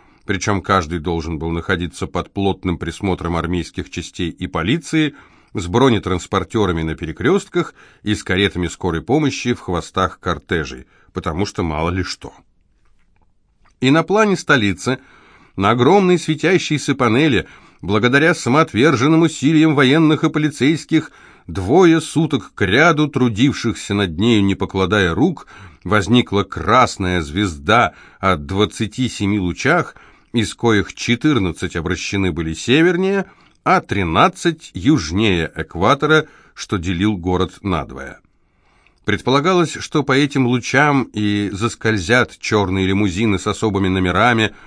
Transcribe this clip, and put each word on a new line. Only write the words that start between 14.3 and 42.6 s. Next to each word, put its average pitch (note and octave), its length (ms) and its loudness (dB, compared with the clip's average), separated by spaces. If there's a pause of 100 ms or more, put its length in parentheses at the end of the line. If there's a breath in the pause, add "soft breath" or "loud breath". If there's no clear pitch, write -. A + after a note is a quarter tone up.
столицы, A#2+ 600 0 (580 soft breath)
на G2 140 0
огромной F3 480 4
светящейся D#3 800 -2
панели, B2+ 520 2 (340 loud breath)
благодаря B2 520 2
самоотверженным D#3 880 2
усилиям D#3 540 2
военных D3+ 480 4
и D#3+ 60 2
полицейских, D3+ 840 -2 (360 loud breath)
двое D#3 540 4
суток D3 520 -2
кряду D3 540 2
трудившихся A#2 840 0
над F#2 260 -2
нею, A2 240 4
не F#2+ 120 2
покладая F#2 600 0
рук, D#3 320 -2 (360 loud breath)
возникла G2+ 600 0
красная F#2 800 0
звезда E2+ 720 0 (260 loud breath)
о F#2+ 160 0
двадцати G2 720 -4
семи G#2 300 -2
лучах, C#3 560 -2 (380 soft breath)
из A2+ 200 -2
коих G#2+ 400 0
четырнадцать A2+ 800 -2
обращены F2+ 560 -2
были D#2+ 220 -4
севернее, F3+ 720 0 (380 soft breath)
а F3+ 180 2
тринадцать A#2 920 -2
южнее F#2 840 0
экватора, C#3+ 720 0 (260 loud breath)
что - 240 -6
делил F#2+ 400 -2
город F2+ 460 -2
надвое. C#2 560 -6 (840)
Предполагалось, C#3+ 720 0
что - 240 -4
по C#3 80 -2
этим C3+ 360 0
лучам B2+ 640 0
и G#2 400 0
заскользят A2 840 -2
черные G2 460 0